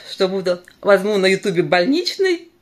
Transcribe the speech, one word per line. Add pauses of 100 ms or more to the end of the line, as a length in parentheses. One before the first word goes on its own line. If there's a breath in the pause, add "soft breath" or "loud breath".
(120)
что
буду, (220)
возьму
на
ютубе
больничный (100)